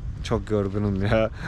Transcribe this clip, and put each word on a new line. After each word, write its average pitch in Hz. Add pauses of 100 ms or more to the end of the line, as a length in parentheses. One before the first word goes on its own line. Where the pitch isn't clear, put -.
(240)
Çok 104
yorgunum 101
ya. 110 (180)